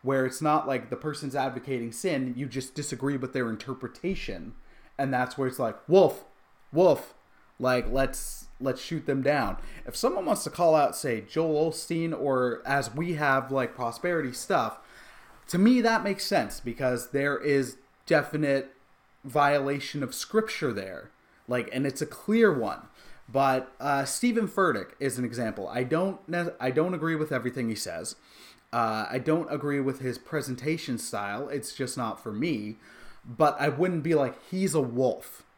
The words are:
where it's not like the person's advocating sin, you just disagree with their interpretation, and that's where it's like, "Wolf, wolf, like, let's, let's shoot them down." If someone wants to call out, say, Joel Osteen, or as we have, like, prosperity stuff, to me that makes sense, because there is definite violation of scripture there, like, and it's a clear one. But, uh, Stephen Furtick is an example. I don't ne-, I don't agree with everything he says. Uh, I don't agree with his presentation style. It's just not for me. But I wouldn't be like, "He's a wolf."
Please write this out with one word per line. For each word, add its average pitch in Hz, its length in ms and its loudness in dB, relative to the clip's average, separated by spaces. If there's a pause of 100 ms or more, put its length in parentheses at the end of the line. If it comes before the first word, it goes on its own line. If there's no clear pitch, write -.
where 135 240 2
it's 131 160 -4
not 156 260 2
like 127 220 -2
the 123 80 -4
person's 147 400 -6
advocating 123 560 -4
sin, 131 420 -2
you 135 120 -6
just 127 280 -8
disagree 139 440 -2
with 127 160 -6
their 120 160 0
interpretation, 120 1040 -6 (420)
and 139 160 -2
that's 123 240 0
where 131 120 0
it's 123 100 -6
like, 117 180 -2 (100)
"Wolf, 175 380 6 (480)
wolf, 160 400 4 (460)
like, 123 340 2
let's, - 540 -2 (120)
let's 131 220 -2
shoot 160 240 -6
them 135 160 0
down." 131 380 0 (280)
If - 100 -10
someone 202 280 0
wants 202 200 0
to 151 60 -6
call 165 240 6
out, 147 220 4
say, 117 240 -2
Joel 156 520 2
Osteen, 165 460 -2
or 127 460 0
as 131 300 0
we 170 200 -2
have, 135 380 2
like, 127 220 0
prosperity 135 580 -2
stuff, 127 460 -2 (680)
to 175 100 0
me 233 240 6
that 226 200 2
makes 196 220 -4
sense, 131 340 0
because 123 520 -2
there 139 260 0
is 139 400 2 (300)
definite 147 680 2 (520)
violation 143 800 2
of 123 120 -6
scripture 214 580 -2
there, 95 380 -8 (360)
like, 123 240 -2
and 135 160 -2
it's 135 140 -4
a 151 60 -2
clear 220 440 4
one. 113 380 -2 (400)
But, 135 500 2
uh, 139 260 0
Stephen 220 440 2
Furtick 143 500 0
is 127 200 -2
an 123 60 0
example. 110 440 -4
I 127 140 -2
don't 165 460 0
ne-, 170 320 -2
I 127 100 0
don't 160 240 2
agree 160 200 0
with 151 180 -2
everything 123 360 -2
he 110 60 -2
says. 87 420 -8 (560)
Uh, 110 380 0
I 131 80 -4
don't 156 340 0
agree 147 280 -2
with 135 200 -2
his 127 180 -4
presentation 139 800 -4
style. 104 500 -6
It's 139 260 -6
just 127 240 -6
not 113 240 -4
for 107 100 -8
me. 110 440 -2 (500)
But 139 320 2
I 147 120 2
wouldn't 165 320 0
be 165 120 2
like, 135 200 2 (160)
"He's 185 240 0
a 151 80 4
wolf." 123 640 0 (140)